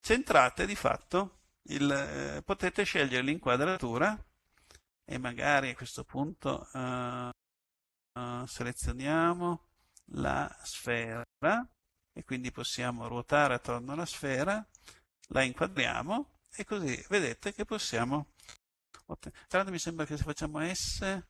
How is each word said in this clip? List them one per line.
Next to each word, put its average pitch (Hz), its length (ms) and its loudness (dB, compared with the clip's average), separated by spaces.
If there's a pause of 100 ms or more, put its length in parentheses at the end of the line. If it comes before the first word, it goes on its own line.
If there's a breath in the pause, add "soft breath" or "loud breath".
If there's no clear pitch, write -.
centrate 175 640 6
di 202 80 -2
fatto, - 640 0 (220)
il, 143 280 2
eh, 143 520 -2
potete - 400 0
scegliere 135 400 2
l'inquadratura 143 920 2 (880 soft breath)
e - 140 -8
magari 135 520 2
a 120 60 -6
questo - 280 -10
punto, - 720 -4
eh, 123 580 -4 (800)
eh, 123 320 -6
selezioniamo 165 1200 0 (440)
la - 540 0
sfera 117 640 -4 (880)
e - 100 -12
quindi 123 280 -6
possiamo 120 560 -4
ruotare 127 480 4
attorno 120 380 -4
alla 165 120 -4
sfera, 160 600 -2 (640 loud breath)
la 135 120 2
inquadriamo 139 1000 -2 (160)
e 208 100 -8
così 170 440 -2
vedete 185 440 0
che 202 120 -4
possiamo 127 680 -2 (760 loud breath)
otten-, - 240 -12 (160 loud breath)
tra - 100 0
l'altro 196 140 0
mi 175 80 -4
sembra 165 260 -4
che 151 120 -6
se 143 60 0
facciamo 151 380 -4 (120)
S 190 560 -4